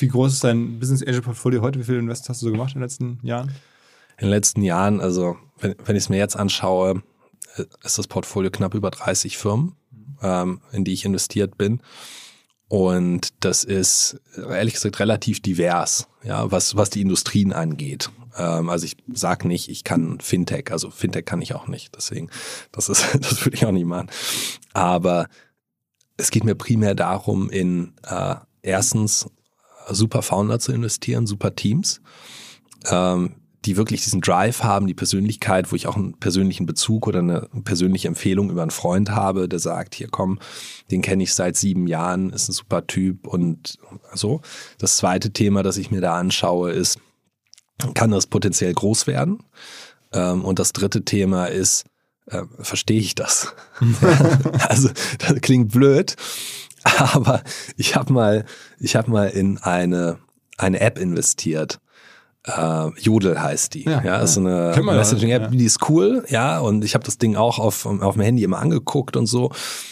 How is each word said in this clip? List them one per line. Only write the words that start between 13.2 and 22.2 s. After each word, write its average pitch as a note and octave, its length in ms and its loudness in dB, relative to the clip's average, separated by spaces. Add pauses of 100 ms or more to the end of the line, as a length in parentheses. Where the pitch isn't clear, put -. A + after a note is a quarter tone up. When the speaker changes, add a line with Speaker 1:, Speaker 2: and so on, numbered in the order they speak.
Speaker 2:
das F#2 240 0
ist, - 560 0 (160)
ehrlich A2 380 -2
gesagt, - 240 -4
relativ G#2 420 0
divers, E2+ 680 0 (140)
ja, G#2+ 280 -4
was, F#2+ 260 0
was G#2 140 2
die G#2 120 -2
Industrien F#2+ 500 2
angeht. - 580 -6 (260)
Ähm, E2+ 320 -2
also E2+ 180 -2
ich - 100 -12 (160)
sag F2 320 -2
nicht, F2 240 -2
ich - 160 -12
kann E2 360 0
Fintech, F2 520 -2
also D#2+ 180 -6
Fintech F2+ 340 -4
kann F2 180 -6
ich - 120 -8
auch - 140 -10
nicht, - 260 -12
deswegen, - 360 -10 (420)